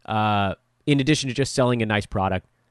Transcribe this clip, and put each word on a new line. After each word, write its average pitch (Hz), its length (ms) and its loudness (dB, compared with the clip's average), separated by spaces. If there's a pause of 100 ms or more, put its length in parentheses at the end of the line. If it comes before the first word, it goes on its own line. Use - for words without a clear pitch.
uh, 104 520 0 (280)
in 143 160 2
addition 139 280 0
to 120 60 -6
just 135 200 -2
selling 123 260 2
a 110 60 0
nice 104 200 0
product. 95 400 -2 (240)